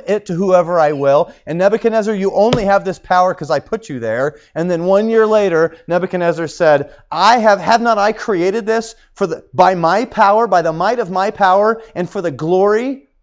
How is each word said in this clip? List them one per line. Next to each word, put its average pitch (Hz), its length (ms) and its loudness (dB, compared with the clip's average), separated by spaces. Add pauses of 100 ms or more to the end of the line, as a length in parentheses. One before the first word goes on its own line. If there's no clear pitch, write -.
it 202 180 -4
to 190 80 -6
whoever 180 460 2
I 151 140 2
will. 139 380 2 (140)
And 160 140 -6
Nebuchadnezzar, 214 560 0
you 190 160 -2
only 226 340 0
have 196 180 2
this 185 140 -6
power 180 380 0
'cause 151 160 -10
I 147 80 0
put - 300 -10
you 131 100 -10
there." 113 380 -4 (180)
And 170 160 -4
then 170 140 -4
one 196 220 2
year 220 200 2
later, 180 480 0 (120)
Nebuchadnezzar 175 600 -2
said, 147 480 0 (160)
"I 196 260 4
have, 214 220 2
have 208 220 0
not 233 180 0
I 202 120 2
created 196 540 -4
this 220 300 -4 (180)
for 196 140 -4
the, - 260 -10
by 180 220 4
my 180 300 0
power, 214 420 2
by 180 160 2
the 160 100 -2
might 190 240 -2
of 202 140 -6
my 190 180 -2
power, 208 500 2 (140)
and 175 160 -6
for 196 140 -8
the 170 80 -4
glory 202 760 -2 (160)